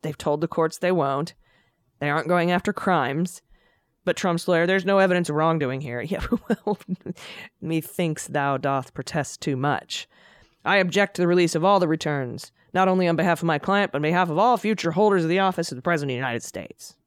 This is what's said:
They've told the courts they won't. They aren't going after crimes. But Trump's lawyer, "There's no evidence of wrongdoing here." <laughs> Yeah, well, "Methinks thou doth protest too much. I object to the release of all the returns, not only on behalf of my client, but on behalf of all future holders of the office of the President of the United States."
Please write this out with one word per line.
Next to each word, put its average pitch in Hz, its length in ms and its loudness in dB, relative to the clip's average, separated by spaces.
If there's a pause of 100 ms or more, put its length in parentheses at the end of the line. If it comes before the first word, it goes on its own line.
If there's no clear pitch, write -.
They've 151 160 -8
told 151 240 -2
the 165 80 -2
courts 160 300 -2
they 185 140 0
won't. 143 420 0 (640)
They 143 100 -4
aren't 147 200 -2
going 175 220 2
after 180 220 0
crimes. 160 720 -2 (640)
But - 120 0
Trump's 170 320 -2
lawyer, 170 180 4
"There's 185 200 2
no 196 120 4
evidence 180 300 4
of 147 80 -2
wrongdoing 151 460 0
here." 120 180 -6
<laughs> - 80 -8
Yeah, - 180 -4 (220)
well, 208 300 -2 (840)
"Methinks 160 680 -4
thou 139 280 0
doth 139 380 -2
protest - 480 -6
too 139 140 -2
much. - 520 -4 (560)
I 190 140 2
object 185 380 0
to 175 60 0
the 175 60 4
release 175 260 4
of 160 100 0
all 196 140 6
the 180 80 2
returns, 143 640 -4 (220)
not 185 160 4
only 185 180 4
on 165 100 2
behalf 170 240 2
of 170 60 -2
my 156 120 2
client, 196 340 0
but 143 60 -2
on 147 40 -2
behalf 175 280 2
of 151 80 0
all 240 180 4
future 190 360 -2
holders 196 300 4
of 160 60 0
the 180 100 2
office 185 320 0
of 135 60 -10
the 127 60 -12
President 147 300 -2
of - 20 -2
the 123 100 -4
United 120 180 -4
States." - 540 -14 (100)